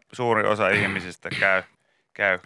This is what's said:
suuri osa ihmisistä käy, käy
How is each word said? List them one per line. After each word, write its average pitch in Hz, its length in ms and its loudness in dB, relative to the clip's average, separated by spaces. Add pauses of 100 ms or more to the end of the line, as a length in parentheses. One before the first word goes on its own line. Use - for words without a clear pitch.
(140)
suuri 113 340 0
osa 104 220 2
ihmisistä 98 600 -2 (100)
käy, 95 240 2 (500)
käy 95 320 0